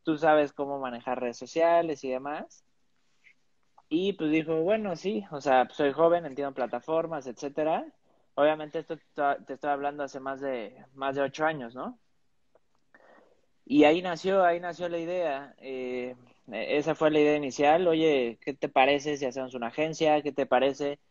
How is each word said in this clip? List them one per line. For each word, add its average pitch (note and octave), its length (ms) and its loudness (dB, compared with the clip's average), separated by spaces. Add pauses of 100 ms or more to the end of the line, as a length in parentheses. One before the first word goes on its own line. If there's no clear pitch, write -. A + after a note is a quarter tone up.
tú D#3 140 0
sabes D3+ 360 4
cómo C#3 260 -6
manejar B2 420 -6
redes A#2+ 160 -6
sociales E3 680 0
y C3+ 80 -4
demás". C#3+ 520 -10 (1300)
Y, F#3+ 240 0
pues, D#3 180 -2
dijo, D#3+ 300 0
"Bueno, G3+ 340 0
sí, G3+ 360 -4
o C#3+ 100 -10
sea, C3 240 4
pues, - 120 -16
soy C#3+ 160 2
joven, E3+ 320 4
entiendo C#3 280 -6
plataformas, C#3 760 -4
etcétera". D#3 580 -2 (500)
Obviamente D3+ 440 0
esto D#3 180 -10
te, C#3+ 480 -2
te C#3 80 -10
estoy D3 180 -6
hablando C#3+ 320 -4
hace C3+ 180 -10
más C3+ 200 -8
de, A#2+ 520 -8
más C3+ 220 -4
de C#3 80 -2
ocho C#3+ 220 -4
años, C3 300 -4
¿no? F#3+ 240 -10 (1700)
Y D3 180 6
ahí D#3+ 180 6
nació, F#3 420 0
ahí F3 160 4
nació F3 300 -8
la E3+ 100 -4
idea. E3 600 -4
Eh, B2+ 560 -8 (360)
e-, A2 260 -2
esa D3+ 180 -2
fue D#3 160 2
la D#3 80 4
idea D3 160 4
inicial. D3 520 2
"Oye, D3+ 540 2
¿qué C#3+ 120 -6
te D3 160 -6
parece C#3 480 2
si C#3 80 -4
hacemos B2+ 300 -6
una A#2+ 120 -6
agencia? D3+ 540 0
¿Qué D3 100 -4
te C#3 140 -2
parece C#3 540 0 (100)